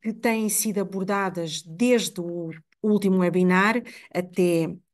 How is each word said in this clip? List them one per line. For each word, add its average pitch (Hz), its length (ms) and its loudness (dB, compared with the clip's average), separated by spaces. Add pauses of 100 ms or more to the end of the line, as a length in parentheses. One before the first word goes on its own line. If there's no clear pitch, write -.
que 220 100 -4
têm 226 380 -2
sido 208 300 -2
abordadas 185 800 -4
desde 196 580 0
o 170 300 -6 (320)
último 196 360 4
webinar 185 640 2 (300)
até, 175 640 0 (180)